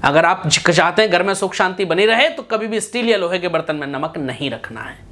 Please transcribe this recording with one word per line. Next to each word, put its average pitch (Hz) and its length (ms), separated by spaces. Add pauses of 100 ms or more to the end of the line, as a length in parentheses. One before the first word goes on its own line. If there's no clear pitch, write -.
अगर 147 200
आप 175 220
ज-, - 240
चाहते 175 320
हैं 214 80
घर 175 120
में 196 120
सुख 185 200
शांति 185 300
बनी 180 220
रहे 226 220
तो 320 160
कभी 220 220
भी 220 140
स्टील 233 280
या 220 80
लोहे 180 220
के 180 100
बर्तन 160 280
में 147 100
नमक 143 320
नहीं 135 320
रखना 113 300
है। 110 180 (140)